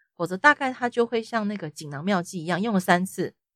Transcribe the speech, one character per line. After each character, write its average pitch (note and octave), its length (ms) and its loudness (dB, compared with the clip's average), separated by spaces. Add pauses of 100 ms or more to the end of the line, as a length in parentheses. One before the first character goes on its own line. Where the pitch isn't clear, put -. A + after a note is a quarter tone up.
(180)
否 F3 80 -2
则 F3+ 100 -4
大 D4 180 6
概 C4 200 -2
它 B3 160 -2
就 A#3+ 160 2
会 A#3 180 -2
像 A3 240 -2
那 G#3 80 -2
个 E3+ 140 -8
锦 D3+ 200 -12
囊 C#3+ 140 -8
妙 F#3+ 180 2
计 F3+ 200 -8
一 D3+ 40 -10
样， F3 140 0
用 A3 140 0
了 F#3 80 4
三 F3+ 240 4
次， - 280 -4 (220)